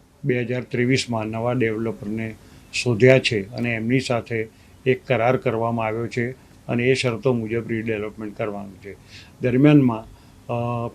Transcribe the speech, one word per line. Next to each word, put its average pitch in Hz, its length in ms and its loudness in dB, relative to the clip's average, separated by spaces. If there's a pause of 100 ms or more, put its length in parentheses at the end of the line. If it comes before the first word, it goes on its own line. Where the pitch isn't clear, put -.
(240)
બે 123 160 2
હજાર 123 220 -4
ત્રેવીસમાં 120 600 0
નવા 113 280 -4
ડેવલપરને 110 840 -4 (360)
શોધ્યા 127 460 6
છે 113 360 -4
અને 120 200 -4
એમની 113 260 0
સાથે 113 480 -4 (380)
એક 127 200 0
કરાર 123 300 2
કરવામાં 117 500 -2
આવ્યો 113 200 -4
છે 120 240 -4 (380)
અને 120 160 -2
એ 131 100 4
શરતો 123 380 0
મુજબ 113 360 -4
રીડેવલપમેન્ટ 107 680 -6
કરવાનું 101 440 -8
છે. 98 140 -16 (440)
દરમિયાનમાં, 127 640 4 (440)
અ, 120 460 -4